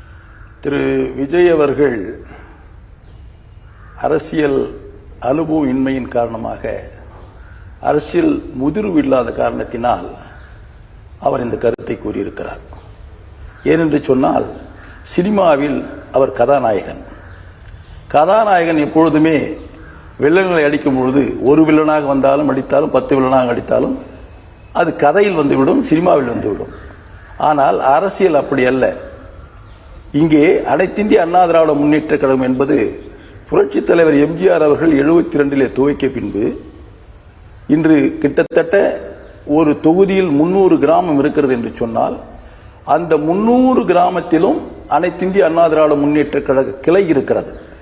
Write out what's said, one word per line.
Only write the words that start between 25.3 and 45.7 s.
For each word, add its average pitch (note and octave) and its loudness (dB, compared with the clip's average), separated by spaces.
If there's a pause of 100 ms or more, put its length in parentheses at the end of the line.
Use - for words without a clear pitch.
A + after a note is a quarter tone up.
வந்துவிடும், C3+ 2
சினிமாவில் D#3+ 2
வந்துவிடும். G#2 -6 (720)
ஆனால் C#3+ 2
அரசியல் F3 2
அப்படி C3+ 0
அல்ல. B2+ 0 (1200)
இங்கே D#3 2
அனைத்திந்திய F#3+ 0
அண்ணா F3 2
திராவிட E3 2
முன்னேற்ற D3 0
கழகம் C3 0
என்பது C3 -2 (460)
புரட்சித் G3+ 0
தலைவர் E3 4
எம் D3+ 2
ஜி F3+ 0
ஆர் E3 2
அவர்கள் D3 2
எழுபத்தி D#3+ 2
ரெண்டிலே C#3 0
துவக்கிய C#3 0
பின்பு, G2+ -4 (1080)
இன்று D3+ 2
கிட்டத்தட்ட E3 0 (460)
ஒரு D3+ 2
தொகுதியில் F#3 2
முந்நூறு E3+ 2
கிராமம் D#3 2
இருக்கிறது C#3+ 2
என்று A#2 -4
சொன்னால், A#2+ -4 (640)
அந்த D#3+ 0
முந்நூறு A#3 2
கிராமத்திலும் F3+ 0 (300)
அனைத்திந்திய F3+ 0
அண்ணா E3 2
திராவிட D3+ 4